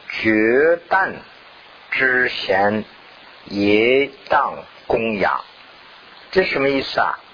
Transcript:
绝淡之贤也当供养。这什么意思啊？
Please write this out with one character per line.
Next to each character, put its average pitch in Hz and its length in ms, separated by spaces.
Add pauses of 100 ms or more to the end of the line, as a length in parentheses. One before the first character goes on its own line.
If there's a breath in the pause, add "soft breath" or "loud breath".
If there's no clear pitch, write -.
绝 120 720 (100)
淡 185 240 (800)
之 127 360
贤 104 560 (600)
也 110 640 (200)
当 107 340 (240)
供 113 320
养。 76 220 (920)
这 185 120
什 151 160
么 135 100
意 139 120
思 - 180
啊？ 98 200 (140)